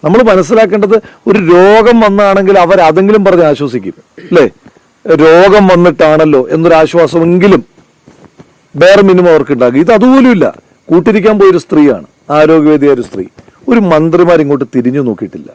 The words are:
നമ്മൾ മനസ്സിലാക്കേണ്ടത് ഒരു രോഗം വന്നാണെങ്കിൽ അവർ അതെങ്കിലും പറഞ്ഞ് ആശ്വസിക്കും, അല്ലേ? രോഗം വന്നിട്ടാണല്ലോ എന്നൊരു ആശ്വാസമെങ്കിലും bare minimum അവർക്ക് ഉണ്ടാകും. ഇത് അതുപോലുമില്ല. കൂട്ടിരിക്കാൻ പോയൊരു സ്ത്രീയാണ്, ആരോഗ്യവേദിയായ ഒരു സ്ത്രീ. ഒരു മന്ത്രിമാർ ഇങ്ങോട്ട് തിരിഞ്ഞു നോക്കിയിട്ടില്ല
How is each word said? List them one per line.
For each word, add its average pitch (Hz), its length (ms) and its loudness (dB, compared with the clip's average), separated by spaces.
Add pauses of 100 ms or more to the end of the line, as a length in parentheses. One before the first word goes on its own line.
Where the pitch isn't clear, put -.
നമ്മൾ 175 160 0 (120)
മനസ്സിലാക്കേണ്ടത് 202 640 0 (340)
ഒരു 208 100 0 (140)
രോഗം 214 520 2
വന്നാണെങ്കിൽ 196 500 0 (100)
അവർ 185 240 0
അതെങ്കിലും 196 360 0
പറഞ്ഞ് 175 260 2
ആശ്വസിക്കും, 123 420 -8 (360)
അല്ലേ? 160 160 2 (800)
രോഗം 190 440 4
വന്നിട്ടാണല്ലോ 156 760 0 (140)
എന്നൊരു 165 280 0
ആശ്വാസമെങ്കിലും 170 800 0 (1200)
bare 196 240 4
minimum 180 260 2
അവർക്ക് 147 220 -2
ഉണ്ടാകും. 123 280 -2
ഇത് 202 140 0
അതുപോലുമില്ല. 247 480 2 (440)
കൂട്ടിരിക്കാൻ 202 500 0
പോയൊരു 190 260 2
സ്ത്രീയാണ്, 143 420 -2 (300)
ആരോഗ്യവേദിയായ 151 600 0
ഒരു 120 120 -8
സ്ത്രീ. 95 140 -12 (460)
ഒരു 240 100 0 (120)
മന്ത്രിമാർ 165 520 0
ഇങ്ങോട്ട് 139 220 -4 (100)
തിരിഞ്ഞു 127 340 -4
നോക്കിയിട്ടില്ല 90 460 -12